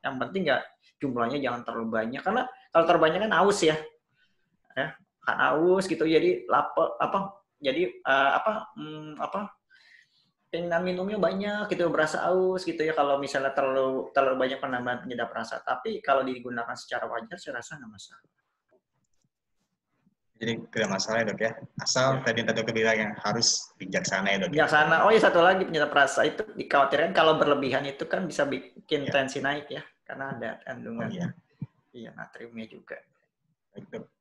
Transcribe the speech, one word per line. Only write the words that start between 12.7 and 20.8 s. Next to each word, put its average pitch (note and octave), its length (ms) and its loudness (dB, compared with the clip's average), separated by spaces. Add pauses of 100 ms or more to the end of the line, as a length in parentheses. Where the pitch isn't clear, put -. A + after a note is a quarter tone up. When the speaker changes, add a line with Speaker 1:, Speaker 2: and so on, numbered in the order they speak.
Speaker 1:
ya, D#3+ 160 0
kalau C#3+ 240 2
misalnya C#3 320 -2
terlalu, C3 640 0
terlalu C3+ 180 4 (140)
banyak C3 80 -4
penambahan B2 480 -4
penyedap A#2+ 240 -6
rasa. A2+ 320 -8
Tapi - 400 -4
kalau C3+ 240 2
digunakan B2 480 -6
secara A#2+ 320 -8
wajar, A#2 320 -8
saya C3 240 -10
rasa D#3 160 -16
nggak A#2 160 -18
masalah. - 320 -20 (2250)
Speaker 2:
Jadi A2+ 140 -4 (180)
tidak G#2+ 180 -2